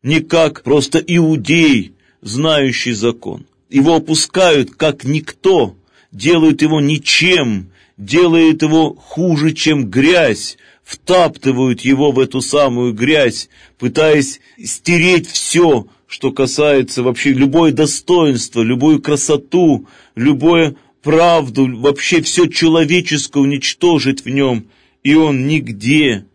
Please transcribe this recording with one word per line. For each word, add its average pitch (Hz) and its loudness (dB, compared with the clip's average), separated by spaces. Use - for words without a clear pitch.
ни 143 0
как 160 -2
просто 143 0
иудей, 156 0
знающий 135 -2
закон. 110 -6
Его 139 2
опускают 160 0
как - -4
никто, 151 -2
делают 156 2
его 156 0
ничем, 147 -2
делают 160 2
его 156 0
хуже, 160 -2
чем 147 -2
грязь, 139 0
втаптывают 135 -2
его 135 0
в 123 0
эту 131 -2
самую 123 -2
грязь, 127 -2
пытаясь 143 0
стереть 170 -2
всё, 156 0
что - -6
касается 135 0
вообще 127 0
любое 139 2
достоинство, 147 0
любую 127 2
красоту, 147 0
любую 147 0
правду, 147 2
вообще 143 -2
всё 170 0
человеческое 160 0
уничтожить 139 -2
в 120 -10
нём. 131 -2
И 143 2
он 147 2
нигде 120 -2